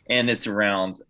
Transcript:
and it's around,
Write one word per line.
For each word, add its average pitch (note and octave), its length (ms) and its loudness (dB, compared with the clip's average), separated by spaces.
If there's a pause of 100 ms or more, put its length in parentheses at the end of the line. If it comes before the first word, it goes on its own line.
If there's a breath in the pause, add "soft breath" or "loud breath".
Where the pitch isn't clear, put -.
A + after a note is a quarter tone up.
and A#2+ 220 2
it's - 160 -2
around, G2+ 640 0